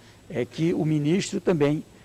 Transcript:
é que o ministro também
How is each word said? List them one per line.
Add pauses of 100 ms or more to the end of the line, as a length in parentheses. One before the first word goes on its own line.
(280)
é
que
o
ministro
também (200)